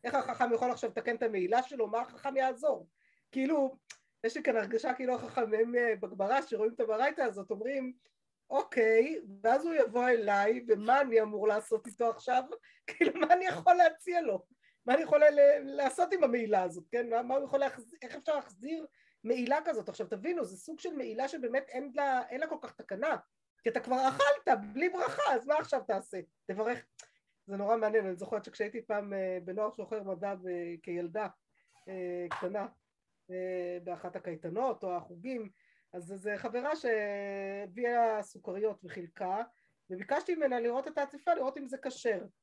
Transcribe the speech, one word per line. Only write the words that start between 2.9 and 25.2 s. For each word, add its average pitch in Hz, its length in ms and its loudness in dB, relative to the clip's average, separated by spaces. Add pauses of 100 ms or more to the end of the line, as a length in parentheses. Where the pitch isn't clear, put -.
כאילו, 269 440 2 (480)
יש 226 120 -2
לי 311 60 -6
כאן 247 140 2
הרגשה 226 380 -2
כאילו 247 200 -2
החכמים, 233 600 0
אה, 233 260 2
בגמרא 196 420 0
שרואים 220 320 -2
את - 60 -12
הברייתא 240 420 0
הזאת, 202 280 -4
אומרים, 254 420 -4 (580)
"אוקיי, 233 720 4 (220)
ואז 277 240 4
הוא 330 80 -2
יבוא 247 340 4
אליי, 220 600 2
ומה 220 320 4
אני 233 200 6
אמור 214 280 0
לעשות 220 380 0
איתו 226 240 0
עכשיו? 254 320 0 (240)
<laughs> - 200 -20
כאילו, 339 340 0
מה 320 140 6
אני 359 100 2
יכול 359 300 4
להציע 349 460 4
לו? 202 240 -2 (420)
מה 254 80 4
אני 330 80 4
יכול 302 220 6
ל-, 294 380 10
לעשות 277 500 0
עם 349 120 4
המעילה 220 380 2
הזאת, 175 280 -4
כן? 240 200 -2
מה, 233 120 2
מה 254 140 0
הוא 277 80 0
יכול 269 160 0
להחז-, 262 420 -4
איך 254 140 -12
אפשר 302 180 -2
להחזיר 285 520 -6 (380)
מעילה 247 400 2
כזאת?" 247 240 -2
עכשיו, 196 180 -8
תבינו, 262 380 -4
זה 190 120 -10
סוג - 240 -14
של 349 120 -8
מעילה 254 360 -4
שבאמת 269 400 -4
אין 262 260 -10
לה, 269 340 0
אין 254 120 -8
לה 320 60 -2
כל 311 160 -8
כך 240 120 -14
תקנה, 233 420 -4 (460)
כי 233 60 0
אתה 226 120 0
כבר 262 280 0
אכלת 415 500 4 (140)
בלי 302 160 0
ברכה, 381 340 -2 (120)